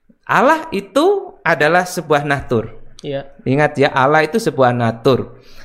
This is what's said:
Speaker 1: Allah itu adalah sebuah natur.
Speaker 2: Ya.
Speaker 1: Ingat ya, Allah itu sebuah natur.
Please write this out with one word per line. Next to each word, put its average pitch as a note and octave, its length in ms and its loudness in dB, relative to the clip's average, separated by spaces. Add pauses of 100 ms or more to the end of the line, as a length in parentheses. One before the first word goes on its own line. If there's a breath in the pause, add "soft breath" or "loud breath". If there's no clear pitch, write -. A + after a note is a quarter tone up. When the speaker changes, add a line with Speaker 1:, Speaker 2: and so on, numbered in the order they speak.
(240)
Speaker 1:
Allah C4 460 2
itu G3 360 -2 (340)
adalah E3 440 2
sebuah D#3 380 -2
natur. C3+ 580 -4 (200)
Speaker 2:
Ya. C#3 420 -10
Speaker 1:
Ingat C#3 340 0
ya, C3 140 2
Allah C#3+ 320 2
itu D#3 160 0
sebuah C3+ 340 0
natur. A#2+ 680 -2 (220 soft breath)